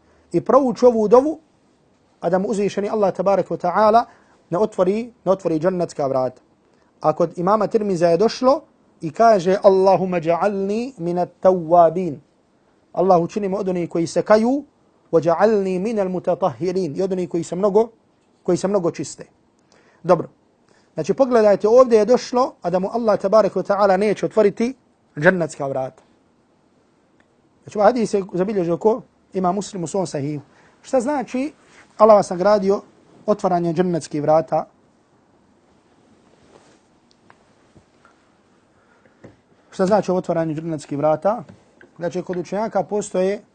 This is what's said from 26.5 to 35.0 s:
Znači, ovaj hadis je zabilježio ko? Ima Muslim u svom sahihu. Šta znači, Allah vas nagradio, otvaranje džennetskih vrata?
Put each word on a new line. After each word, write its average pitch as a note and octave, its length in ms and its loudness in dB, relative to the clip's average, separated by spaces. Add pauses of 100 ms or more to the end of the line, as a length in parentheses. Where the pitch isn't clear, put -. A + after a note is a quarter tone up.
Znači, - 140 -12
ovaj G#3+ 140 4
hadis A#3 220 -2
je G3 100 -2 (100)
zabilježio F3+ 440 -2
ko? A3 240 0 (320)
Ima F#3 180 -2
Muslim F#3+ 320 -8
u D#3 40 -8
svom F3+ 200 -4
sahihu. D3 360 -8 (380)
Šta C4 200 -2
znači, C4+ 520 -6 (440)
Allah G#3+ 180 8
vas F#3+ 140 2
nagradio, G3 520 0 (440)
otvaranje F3+ 480 -2
džennetskih E3 480 -2
vrata? D#3 440 0 (4000)